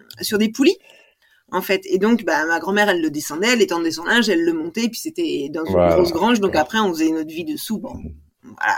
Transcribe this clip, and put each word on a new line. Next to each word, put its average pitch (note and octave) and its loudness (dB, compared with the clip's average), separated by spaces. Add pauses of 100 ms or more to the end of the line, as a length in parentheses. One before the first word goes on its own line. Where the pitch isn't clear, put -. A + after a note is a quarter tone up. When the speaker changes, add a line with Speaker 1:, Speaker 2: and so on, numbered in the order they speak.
(220)
Speaker 1:
sur G#3+ 0
des G#3+ 2
poulies. D4 2 (720)
En F#3 -2
fait. F#3+ 0
Et F#3 0
donc, A3 2
bah, D#3+ 0
ma E3 0
grand-mère, G3+ 2
elle F3+ 0
le D#3 0
descendait, D3+ -4
elle A#3+ 4
étendait E3+ 0
son D#3+ -8
linge, A3 2
elle E3+ 2
le E3+ 2
montait, E3+ -4
et A3+ 0
puis A3+ -10
c'était D3 -4
dans E3 -6
une F#3+ -4
Speaker 2:
Voilà. F3 4
Speaker 1:
grosse F3 4
grange, G#3 2
donc G3 0
Speaker 2:
Ouais. E3 2
Speaker 1:
après, G#3 0
on G3 2
faisait D#3+ 0
notre D#3+ -4
vie D#4 -10
dessous. - -6
Bon, - -12
Speaker 2:
Mhm. - -16
Speaker 1:
voilà, G2+ -2